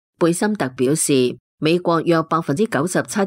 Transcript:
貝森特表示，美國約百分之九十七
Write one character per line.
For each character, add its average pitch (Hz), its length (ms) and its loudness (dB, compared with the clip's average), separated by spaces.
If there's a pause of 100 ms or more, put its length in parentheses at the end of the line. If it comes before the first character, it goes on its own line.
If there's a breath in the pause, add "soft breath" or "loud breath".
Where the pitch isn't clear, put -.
(200)
貝 170 120 2
森 208 220 -2
特 165 160 -4
表 131 240 0
示， 127 420 0 (220)
美 160 200 0
國 175 240 0
約 160 220 2
百 160 160 -2
分 151 140 -2
之 208 120 0
九 160 200 -2
十 170 160 -2
七 135 240 -6